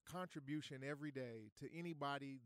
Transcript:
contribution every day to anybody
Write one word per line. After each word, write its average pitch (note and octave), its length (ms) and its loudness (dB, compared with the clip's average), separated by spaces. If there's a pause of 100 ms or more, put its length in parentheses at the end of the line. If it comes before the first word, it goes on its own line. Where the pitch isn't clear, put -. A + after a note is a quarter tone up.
contribution D3+ 760 0
every D3 280 2
day A#2 480 -2
to C#3+ 180 -2
anybody C#3+ 680 2